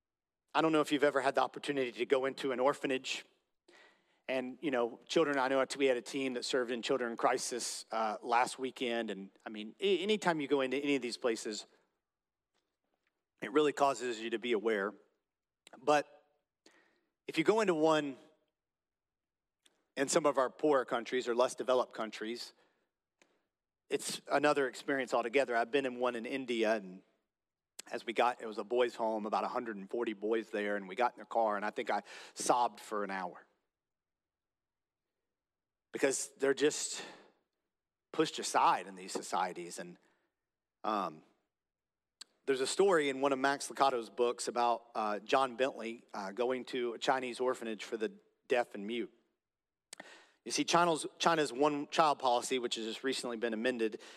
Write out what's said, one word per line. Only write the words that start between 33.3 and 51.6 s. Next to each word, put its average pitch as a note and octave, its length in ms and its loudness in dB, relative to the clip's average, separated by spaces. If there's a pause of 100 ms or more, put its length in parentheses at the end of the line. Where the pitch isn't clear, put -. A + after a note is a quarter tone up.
Because - 360 0 (120)
they're C#3 120 4
just - 480 0 (1120)
pushed - 260 -2
aside B2 480 2
in G2 100 -14
these F#2+ 160 -12
societies. F2+ 640 -4
And, F2 180 -14 (880)
um, F#2+ 340 -2 (1300)
there's C3+ 140 0
a C3 60 -2
story E3+ 420 4
in C3 120 -2
one C#3 120 2
of C3 60 0
Max C#3 320 0
Licado's A#2+ 400 2
books B2 380 0
about, A#2+ 340 2 (120)
uh, G#2+ 260 -2
John B2+ 360 2
Bentley, A#2+ 460 -2 (100)
uh, G2+ 200 -8
going B2 340 -2
to A#2+ 260 -4
a A2+ 60 -10
Chinese B2+ 420 -2
orphanage B2 440 -4
for - 120 -6
the G#2+ 160 -4 (360)
deaf A#2+ 260 0
and G2+ 120 -8
mute. A2+ 240 -6 (1300)
You A#2+ 80 -8
see, D3+ 100 0
China's, E3+ 440 4 (120)
China's D#3 340 4
one-child D3 680 2